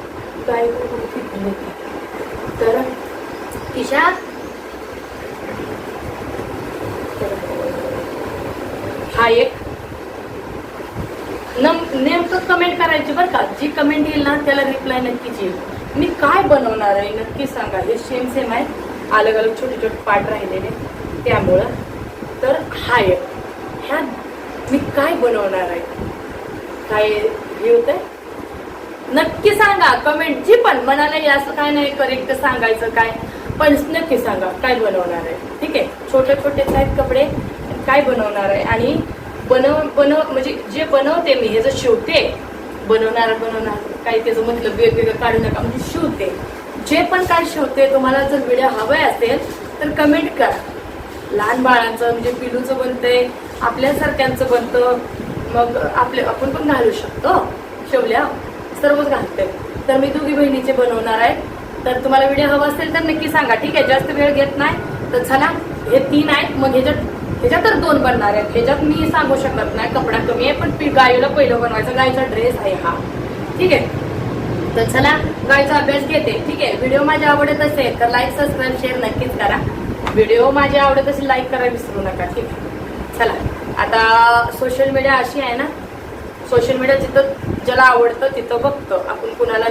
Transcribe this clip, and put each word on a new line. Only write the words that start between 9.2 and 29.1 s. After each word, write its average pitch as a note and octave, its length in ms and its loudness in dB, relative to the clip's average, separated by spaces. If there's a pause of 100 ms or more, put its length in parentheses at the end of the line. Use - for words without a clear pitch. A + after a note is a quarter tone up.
एक A#3+ 240 4 (2000)
नम-, D#4 360 2
नेमकं E4+ 440 0
कमेंट F4 400 2
करायची D#4 340 0
बरं F4 140 2
का, D4 120 0 (220)
जी D4 80 -2
कमेंट D4+ 380 2
येईल D4+ 160 0
ना, C#4+ 220 2
त्याला C#4 180 2
रिप्लाय C4 380 -2
नक्कीच A#3+ 400 -6
येईल. F#3 120 -4 (440)
मी - 100 2
काय E4+ 360 2
बनवणार A3 540 4
आहे G3+ 140 0
नक्की A3 360 -6
सांगा. G3+ 320 -6
हे G3+ 200 0
सेम B3+ 360 -4
सेम B3+ 180 -2
आहे, A#3+ 120 0 (480)
अलग A3 220 4
अलग A3 260 0
छोटे B3+ 160 -4
छोटे - 300 -4
पार्ट G3+ 220 2
राहिलेले F#3+ 400 -4 (560)
त्यामुळं. F#3+ 400 2 (800)
तर C4 100 2 (200)
हा A#3 280 0
एक, F3+ 200 2 (640)
ह्या D4 140 -2 (720)
मी C#4 80 4
काय D4 360 0
बनवणार G3+ 460 0
आहे, F3 200 -4 (1080)
काय G#3+ 180 2 (520)
हे A#3 160 6
होतंय, C#4+ 220 2 (1120)